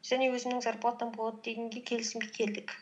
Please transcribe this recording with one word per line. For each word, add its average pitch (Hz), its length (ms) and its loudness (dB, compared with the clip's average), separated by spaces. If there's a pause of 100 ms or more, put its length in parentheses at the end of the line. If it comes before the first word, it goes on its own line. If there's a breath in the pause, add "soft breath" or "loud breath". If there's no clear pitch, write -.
және 254 300 4
өзімнің 247 300 0
зарплатам 233 500 2
болады 220 320 -2
дегенге 233 380 -4
келісімге 226 500 -2
келдік. 208 500 0